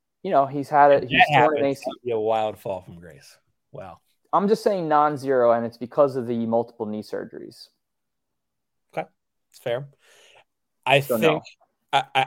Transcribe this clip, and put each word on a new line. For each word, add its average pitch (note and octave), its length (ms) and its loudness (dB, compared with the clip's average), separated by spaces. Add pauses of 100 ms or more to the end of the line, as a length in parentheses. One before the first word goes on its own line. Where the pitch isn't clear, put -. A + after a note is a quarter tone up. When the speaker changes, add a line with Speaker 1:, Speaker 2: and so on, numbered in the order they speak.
(220)
Speaker 1:
you F#3+ 100 -8
know, C#3 140 2
he's C#3 220 -8
had C#3+ 240 6
a, C#3 40 6
Speaker 2:
If C#3 140 -2
Speaker 1:
he's E3+ 200 4
Speaker 2:
that C3 160 4
Speaker 1:
torn D3+ 140 0
an C#3 40 0
Speaker 2:
happens, C#3 140 -2
Speaker 1:
A - 20 -20
C - 80 -20
L. C3 60 -8
Speaker 2:
that'd - 120 -20
be A#2+ 60 -4
a A2 80 -2
wild G#2+ 380 -2
fall F#2+ 240 -10
from F2 180 -20
grace. D#2+ 380 -20 (340)
Wow. F#2 280 -18 (340)
Speaker 1:
I'm F#3+ 160 0
just G#3+ 140 0
saying F#3 260 -6
non-zero, C3+ 640 2
and A#2 120 -2
it's A2+ 120 -12
because C3+ 400 0
of A#2+ 100 -6
the A#2 180 -4
multiple A2+ 400 -4
knee G#2+ 180 -8
surgeries. - 680 -14 (1200)
Speaker 2:
Okay, - 140 -10 (440)
it's - 80 -20
fair. C3 280 -6 (960)
I C3+ 140 4
Speaker 1:
So, C3 180 0
Speaker 2:
think D#3 140 2
Speaker 1:
no. D#3 100 -4 (520)
Speaker 2:
I, C3+ 100 2 (100)
I, C3+ 140 0